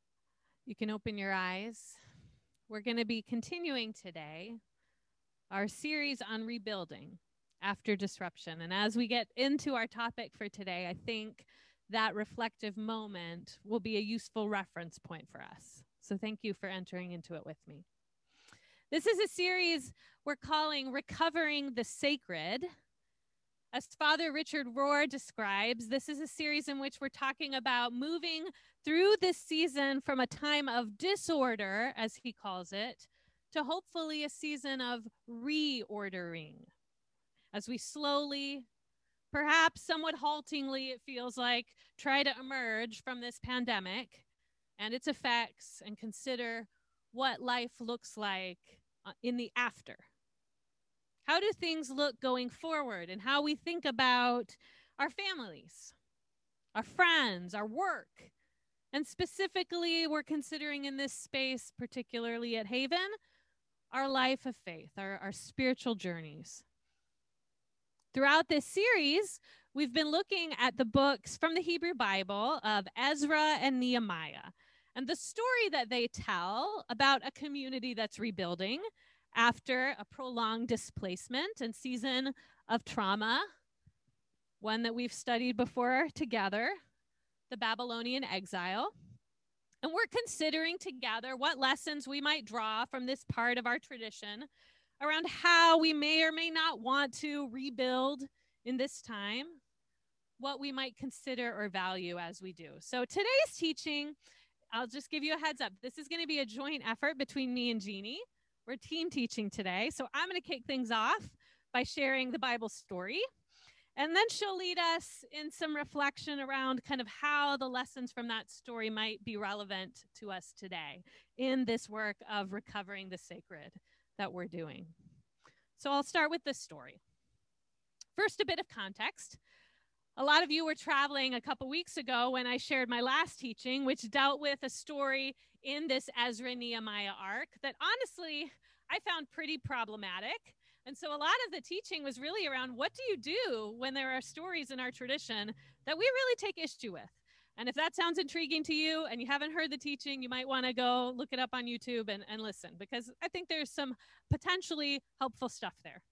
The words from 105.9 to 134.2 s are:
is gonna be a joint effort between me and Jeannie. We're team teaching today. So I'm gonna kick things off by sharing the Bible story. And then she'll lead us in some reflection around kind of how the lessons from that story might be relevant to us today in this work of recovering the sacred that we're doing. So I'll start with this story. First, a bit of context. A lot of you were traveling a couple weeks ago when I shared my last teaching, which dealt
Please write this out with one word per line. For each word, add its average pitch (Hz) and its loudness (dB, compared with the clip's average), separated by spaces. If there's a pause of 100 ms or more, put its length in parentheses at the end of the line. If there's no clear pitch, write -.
is 294 -12
gonna 339 -4
be 302 0
a 277 2
joint 269 -6
effort 269 0
between 262 0
me 240 2
and 220 0
Jeannie. 208 -8 (440)
We're 247 -6
team 330 -4
teaching 233 -2
today. 196 -2
So 262 -6
I'm 330 0
gonna 359 -2
kick 254 -6
things 254 -2
off 233 2 (440)
by 247 4
sharing 262 0
the 311 -2
Bible 240 0
story. 196 -6 (800)
And 311 2
then 403 8
she'll 403 -2
lead 359 -2
us 330 0 (120)
in 302 -6
some 311 -2
reflection 285 -2
around 262 0
kind 269 -2
of 214 -6
how 285 2
the 262 -2
lessons 254 -6
from 233 -4
that 226 -2
story 226 -6
might 214 -2
be 226 -6
relevant 202 -6 (140)
to 208 -10
us 185 -10
today 175 -8 (340)
in 262 2
this 233 0
work 214 -4 (160)
of 196 0
recovering 196 -6
the 180 -8
sacred - -14 (440)
that 196 -2
we're 180 -6
doing. 165 -8 (920)
So 277 -2
I'll 277 4
start 311 4
with 339 -2
this 277 -4
story. - -16 (1160)
First, - 2
a 415 4
bit 320 -2
of - -4
context. - -6 (800)
A 254 -2
lot 294 10
of 294 0
you 320 2
were 311 0
traveling 277 2
a 240 -2
couple 269 -4
weeks 330 -4
ago 247 2
when 254 0
I 247 0
shared 254 0
my 240 0
last 277 2
teaching, 262 -4
which 254 0
dealt 277 4